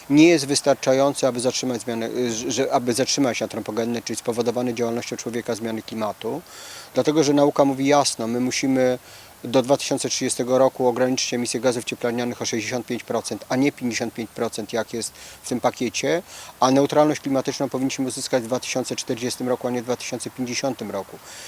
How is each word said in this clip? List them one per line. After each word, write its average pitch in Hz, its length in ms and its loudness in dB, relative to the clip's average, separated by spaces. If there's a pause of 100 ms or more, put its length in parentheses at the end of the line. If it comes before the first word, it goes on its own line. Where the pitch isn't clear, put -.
nie 151 180 10
jest 160 180 6
wystarczający, 135 840 2
aby 123 120 0
zatrzymać 123 420 -2
zmiany, 117 280 -4 (360)
e, 135 60 -2
że, 131 220 0
aby 123 200 2
zatrzymać 127 480 0
antropogenne, 113 600 -4
czyli 113 160 -6
spowodowane 120 560 -2
działalnością 117 440 -4
człowieka 117 380 -6
zmiany 110 260 -6
klimatu. 113 600 -6 (520)
Dlatego, 151 300 4
że 143 100 4
nauka 143 320 6
mówi 135 200 2
jasno, 139 420 4
my 120 120 0
musimy 127 600 2 (440)
do 127 180 2
dwa 131 160 4
tysiące 135 320 -2
trzydziestego 127 480 0
roku 131 300 4
ograniczyć 127 460 0
emisję 120 260 -2
gazów 120 240 0
cieplarnianych 120 580 -4
o 120 40 -4
sześćdziesiąt 117 400 -4
pięć 120 180 -6
procent, 113 460 -4
a 131 60 -2
nie 139 160 4
pięćdziesiąt 120 420 -4
pięć 113 160 -8
procent, 113 440 -6
jak 113 200 -4
jest 113 200 -6 (300)
w - 60 -8
tym 123 120 -2
pakiecie, 131 600 0 (380)
a 127 120 4
neutralność 143 500 4
klimatyczną 135 480 -2
powinniśmy 131 380 -2
uzyskać 123 360 -2
w - 20 -10
dwa 123 140 -2
tysiące - 360 -4
czterdziestym 123 540 -4
roku, 127 180 0
a 123 40 -2
nie 123 100 -2
w 113 40 -8
dwa 123 100 -2
tysiące - 340 -8
pięćdziesiątym 120 600 -4
roku. 98 260 -8 (300)